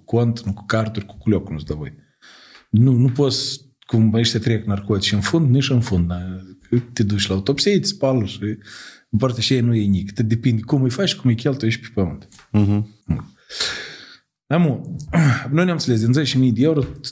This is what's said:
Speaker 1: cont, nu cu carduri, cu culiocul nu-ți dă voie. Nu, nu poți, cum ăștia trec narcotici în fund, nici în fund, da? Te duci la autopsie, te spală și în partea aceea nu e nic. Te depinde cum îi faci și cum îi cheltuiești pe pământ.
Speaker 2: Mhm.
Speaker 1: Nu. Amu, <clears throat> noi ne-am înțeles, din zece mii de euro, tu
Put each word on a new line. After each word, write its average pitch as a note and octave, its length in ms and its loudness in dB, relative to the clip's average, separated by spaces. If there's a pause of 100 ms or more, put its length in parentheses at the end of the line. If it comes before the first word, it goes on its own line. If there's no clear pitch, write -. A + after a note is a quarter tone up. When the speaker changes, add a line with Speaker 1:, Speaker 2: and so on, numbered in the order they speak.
Speaker 1:
cont, A#2 360 0
nu G2 120 -4
cu - 120 -10
carduri, A2 420 -2
cu - 120 -20
culiocul - 340 0
nu-ți D2+ 120 -8
dă D2+ 100 -8
voie. D2+ 200 -10 (760)
Nu, B2 240 6
nu B2 160 4
poți, C3 520 -2 (200)
cum A2 340 2
ăștia A2+ 260 0
trec A2 240 -2
narcotici G2+ 480 -2
în G#2 80 0
fund, D#3 300 2
nici C3+ 200 2
în B2+ 100 4
fund, F2+ 280 0
da? F2 100 -6 (760)
Te - 100 -2
duci G2+ 260 0
la F#2+ 60 0
autopsie, F3 460 0
te - 60 -4
spală C3 380 0
și - 140 -8 (720)
în G#2+ 80 0
partea B2 200 0
aceea B2 240 0
nu A#2+ 120 2
e G#2+ 100 2
nic. G2 280 0
Te - 100 -2
depinde A2+ 400 0
cum C3+ 200 0
îi B2+ 80 2
faci F#3+ 180 -2
și - 80 -4
cum B2+ 140 0
îi A2+ 60 2
cheltuiești A2+ 440 -2
pe - 140 -18
pământ. E2+ 340 -4 (240)
Speaker 2:
Mhm. G#2 420 2 (120)
Speaker 1:
Nu. - 180 -4 (1200)
Amu, D3 500 0 (140)
<clears throat> C#3 400 2
noi D#3+ 140 2
ne-am F3+ 120 0
înțeles, B2 280 0
din A#2 80 2
zece C#3 260 0
mii C3 140 4
de A2 100 2
euro, D#3 200 4
tu - 160 -8 (140)